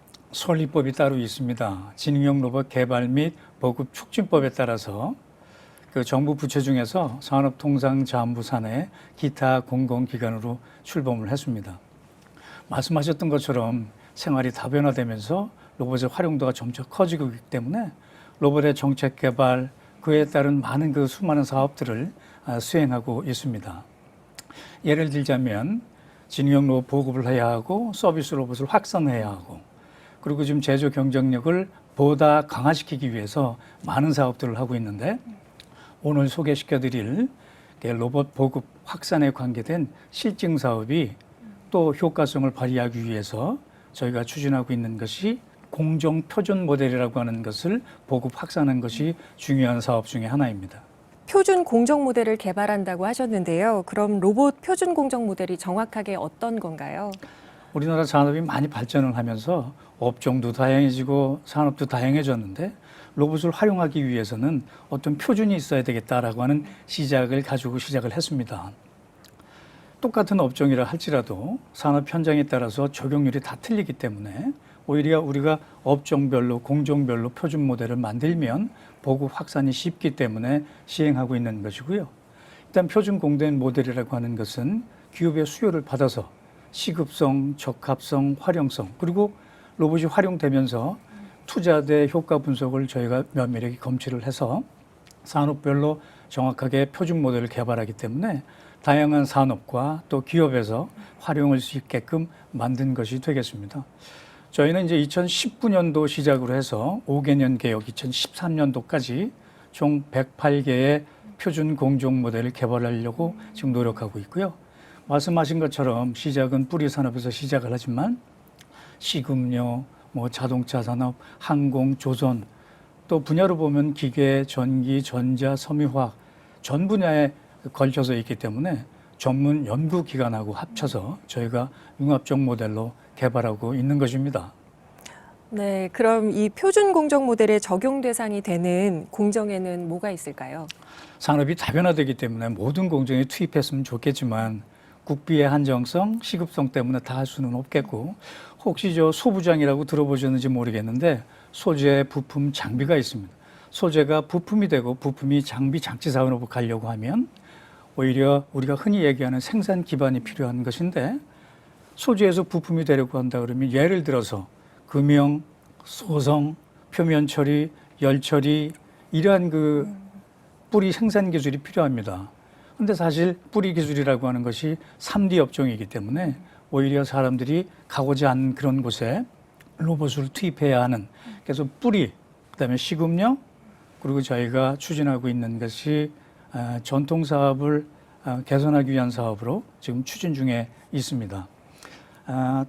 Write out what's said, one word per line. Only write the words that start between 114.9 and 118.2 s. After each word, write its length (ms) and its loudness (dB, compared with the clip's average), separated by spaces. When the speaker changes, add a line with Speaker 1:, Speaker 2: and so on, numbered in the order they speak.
Speaker 1:
말씀하신 520 2
것처럼 560 0
시작은 520 0
뿌리 220 0
산업에서 400 -2
시작을 420 -2
하지만 480 -2